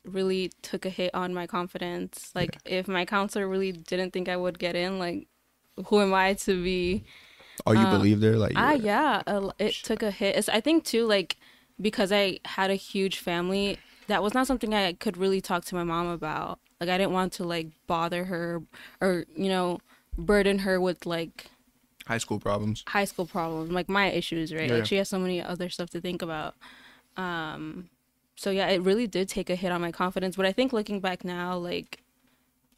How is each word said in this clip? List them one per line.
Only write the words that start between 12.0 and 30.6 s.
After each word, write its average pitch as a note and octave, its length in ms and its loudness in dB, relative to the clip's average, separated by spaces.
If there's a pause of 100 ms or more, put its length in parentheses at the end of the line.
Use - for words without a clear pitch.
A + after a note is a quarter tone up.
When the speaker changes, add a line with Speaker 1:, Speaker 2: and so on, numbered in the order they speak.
Speaker 1:
I G3+ 340 4
had F#3+ 260 0
a G3 40 2
huge F#3+ 440 -2
family, F#3+ 580 0 (300)
that F#3+ 160 2
was G#3 100 0
not B3+ 140 2
something A#3 260 0
I F#3+ 200 2
could F3+ 240 -4
really F#3+ 240 2
talk F3+ 240 -2
to F#3 100 -6
my F3 80 -2
mom E3+ 240 0
about. D#3 520 -6 (200)
Like, F3 100 -2
I F3+ 80 2
didn't F#3+ 160 2
want F#3 200 0
to, G3 100 -6
like, E3+ 240 -2 (200)
bother F3 380 0
her E3+ 380 -4 (380)
or, F3+ 240 2 (100)
you F#3+ 140 0
know, F3+ 300 0 (380)
burden G3 420 4
her F#3+ 200 2
with, F3+ 260 0
like, E3 420 -4 (600)
Speaker 2:
High A2+ 100 0
school G#2+ 220 -4
problems. G#2 480 -2
Speaker 1:
high G3+ 180 2
school F#3 220 -4
problems, E3 440 -4
like, F3+ 160 -2
my G3 220 2
issues, E3 420 -2
right? D#3+ 160 -4
Speaker 2:
Yeah, A#2+ 80 2
Speaker 1:
Like, A#2 40 4
Speaker 2:
yeah. A2 60 2
Speaker 1:
she G3 100 0
has G3 140 0
so F#3+ 100 -2
many F#3 220 -2
other F3 280 -6
stuff F3 220 -8
to E3+ 100 -8
think F3 220 -6
about. D#3 320 -6 (640)
Um, D#3+ 720 -8 (460)
so, - 140 -4
yeah, G3 200 2
it F#3 120 4
really G3+ 240 4
did F#3 240 -2
take F#3 220 -4
a F3+ 40 0
hit F3+ 160 -2
on F3 100 0
my E3+ 100 -2
confidence. F#3 440 -2
But F#3+ 120 2
I F#3+ 60 2
think C4 200 0